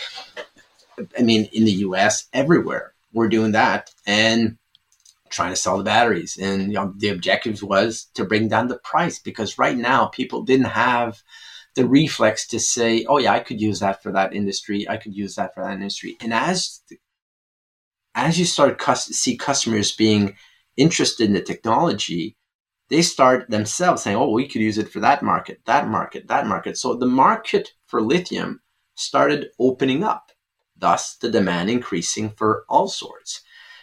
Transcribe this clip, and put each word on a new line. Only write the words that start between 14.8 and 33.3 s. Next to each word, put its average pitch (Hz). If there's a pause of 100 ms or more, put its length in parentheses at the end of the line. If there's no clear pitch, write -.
I 107
could 104
use 101
that 95
for 95
that 98
industry." 98
And 113
as, 165 (1300)
as 160
you 180
start 147
cus-, -
see -
customers 113
being 104 (400)
interested 139
in 101
the 90
technology, 107 (540)
they 147
start 127
themselves 110
saying, 98
"Oh, -
we 113
could -
use 107
it 107
for 98
that 131
market, 85
that 123
market, 85
that 127
market." 92
So 127
the 123
market 196 (140)
for 117
lithium 107 (340)
started 143 (100)
opening 131
up, - (460)
thus 90
the 117
demand 92
increasing 107
for 107
all 190
sorts. - (420)